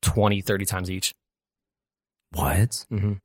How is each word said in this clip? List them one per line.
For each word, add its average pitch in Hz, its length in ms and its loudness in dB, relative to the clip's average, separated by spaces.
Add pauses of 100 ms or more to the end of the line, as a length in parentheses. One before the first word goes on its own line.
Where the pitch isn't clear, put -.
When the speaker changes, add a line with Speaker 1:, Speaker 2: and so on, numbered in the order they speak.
Speaker 1:
twenty, 101 380 2
thirty 98 260 0
times 92 240 -4
each. 92 240 -4 (1160)
Speaker 2:
What? 85 600 0
Speaker 1:
Mm-hmm. 104 220 0 (100)